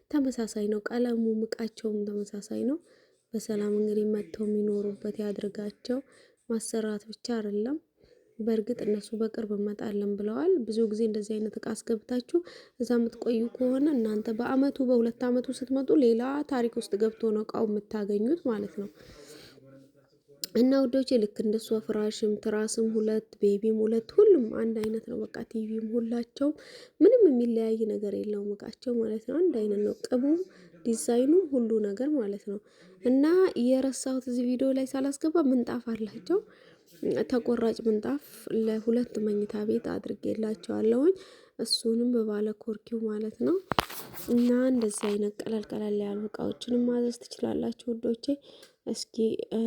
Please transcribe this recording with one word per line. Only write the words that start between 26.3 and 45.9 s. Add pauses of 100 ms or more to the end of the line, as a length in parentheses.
ምንም
የሚለያይ (100)
ነገር
የለውም
እቃቸው
ማለት
ነው።
አንድ
አይነት
ነው።
ቅቡም (420)
ዲዛይኑ (160)
ሁሉ (120)
ነገር
ማለት
ነው። (440)
እና (340)
የረሳሁት
እዚህ
ቪዲዮ
ላይ
ሳላስገባ
ምንጣፍ
አላቸው። (840)
ተቆራጭ
ምንጣፍ (340)
ለሁለት
መኝታ (100)
ቤት
አድርጌላቸዋለሁኝ። (440)
እሱንም
በባለ (100)
ኮርኪው
ማለት
ነው። (720)
እና (180)
እንደዚህ
አይነት
ቀለል
ቀለል